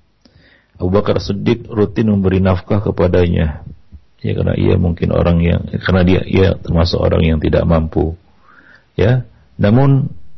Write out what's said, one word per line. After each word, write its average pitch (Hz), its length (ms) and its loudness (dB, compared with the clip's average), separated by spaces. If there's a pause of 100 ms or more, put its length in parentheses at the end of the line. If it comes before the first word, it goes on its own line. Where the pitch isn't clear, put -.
(800)
Abu 90 80 -2
Bakar 98 320 0
As-Siddiq 104 480 -4
rutin 107 400 0
memberi 95 320 2
nafkah 95 400 0
kepadanya. 87 800 0 (600)
Ya, 101 160 -4
karena 90 160 0
ia 95 240 2
mungkin 85 400 -2
orang 85 240 2
yang, 85 240 0 (160)
karena 90 240 2
dia, 90 240 4
ia 95 240 2
termasuk 85 480 -2
orang 87 240 2
yang 80 160 0
tidak 80 240 0
mampu. 80 480 0 (800)
Ya, 120 320 0 (320)
namun 131 560 2 (240)